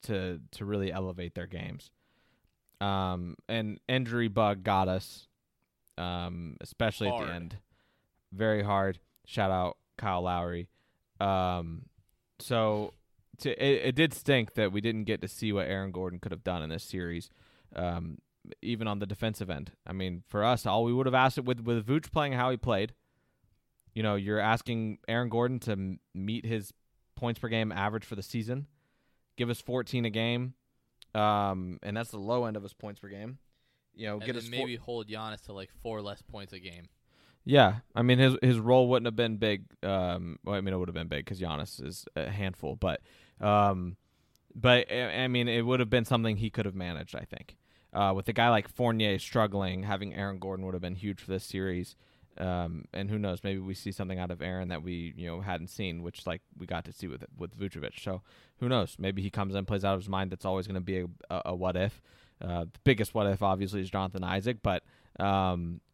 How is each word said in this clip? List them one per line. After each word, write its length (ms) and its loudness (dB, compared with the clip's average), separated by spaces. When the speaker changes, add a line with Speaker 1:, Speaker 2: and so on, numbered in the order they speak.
Speaker 1:
to, 380 -4
to 120 -10
really 280 -2
elevate 420 -6
their 140 -8
games. 420 -10
Um, 560 -2
and 380 -2
injury 400 2
bug 360 2
got 240 4
us, 400 -4
um, 640 -6
especially 460 -2
at 60 2
Speaker 2:
Hard. 140 -2
Speaker 1:
the 60 -6
end. 240 -8
Very 300 4
hard. 380 2
Shout 240 2
out 280 2
Kyle 240 0
Lowry. 460 -2
Um, 640 0
so 560 0
to, 120 -2
it, 360 4
it 80 2
did 180 4
stink 400 2
that 180 2
we 100 0
didn't 240 0
get 160 0
to 60 -4
see 240 -2
what 160 0
Aaron 240 -2
Gordon 280 -6
could 120 -8
have 120 -8
done 180 -2
in 80 -4
this 140 -6
series, 460 -6
um, 440 -4
even 240 -2
on 100 0
the 80 -4
defensive 460 -4
end. 200 -8
I 80 -8
mean, 340 -4
for 160 0
us, 220 2
all 180 2
we 100 2
would 120 2
have 80 2
asked 240 6
it 80 -4
with, 140 0
with 260 0
Vooch 260 0
playing 220 0
how 160 2
he 80 0
played, 360 0
you 80 -2
know, 140 2
you're 240 2
asking 580 0
Aaron 220 0
Gordon 300 2
to 140 -2
m-, 260 -4
meet 320 -4
his 260 -4
points 240 -2
per 100 -4
game 220 0
average 340 -2
for 100 -10
the 80 -6
season. 420 -4
Give 120 0
us 120 -2
fourteen 440 0
a 40 0
game, 440 0
um, 680 2
and 120 -4
that's 160 -6
the 60 -10
low 280 0
end 120 -4
of 60 -8
his 100 -14
points 260 -14
per 100 -18
game. 280 -12
You 140 -8
know, 80 -2
Speaker 2:
And 80 -6
Speaker 1:
get 100 -2
Speaker 2:
then 100 -6
Speaker 1:
us 60 -12
Speaker 2:
maybe 280 -4
Speaker 1:
four- 80 -18
Speaker 2:
hold 220 -6
Giannis 380 -8
to, 80 -14
like, 160 -12
four 200 -6
less 200 -10
points 320 -14
a 60 -14
game. 300 -14
Speaker 1:
Yeah, 340 8
I 60 2
mean, 180 6
his, 220 6
his 180 6
role 300 8
wouldn't 180 4
have 80 -2
been 220 2
big. 280 0
Um, 600 -2
well, 120 -2
I 60 -2
mean, 120 0
it 40 0
would 120 0
have 60 -6
been 120 -4
big 180 -4
'cause 140 -8
Giannis 440 -4
is 220 -10
a 140 -2
handful, 460 -4
but, 260 0
um, 580 4
but, 380 6
I, 320 0
I 40 2
mean, 200 2
it 180 2
would 140 4
have 100 2
been 160 6
something 320 2
he 120 0
could 160 -2
have 100 -4
managed, 400 -6
I 100 -8
think. 320 -14
Uh, 220 4
with 140 -2
a 40 0
guy 160 6
like 200 4
Fournier 480 2
struggling, 680 0
having 300 -4
Aaron 260 -4
Gordon 260 -6
would 100 -4
have 60 -6
been 140 -4
huge 240 -6
for 120 -10
this 120 -2
series. 520 -4
Um, 560 -2
and 160 -4
who 100 -2
knows, 240 -2
maybe 160 -2
we 140 -6
see 180 -6
something 260 -4
out 140 -4
of 100 -8
Aaron 280 -2
that 120 -4
we, 360 -6
you 100 -8
know, 140 -6
hadn't 260 -4
seen, 340 -6
which, 240 -10
like, 160 -4
we 80 -12
got 200 -6
to 80 -14
see 140 -10
with, 180 -10
with 220 -10
Vucevic. 420 -8
So 200 -4
who 100 0
knows? 280 2
Maybe 240 -2
he 80 -2
comes 240 -2
in, 120 -2
plays 180 0
out 120 4
of 40 0
his 80 -8
mind. 240 -2
That's 140 -8
always 200 0
gonna 140 -4
be 200 -2
a, 60 -2
a, 180 -2
a 80 -2
what 200 0
if. 260 0
Uh, 220 -2
the 220 -10
biggest 280 4
what 140 4
if, 160 2
obviously, 380 2
is 80 -4
Jonathan 340 -2
Isaac, 400 0
but, 200 2
um, 640 2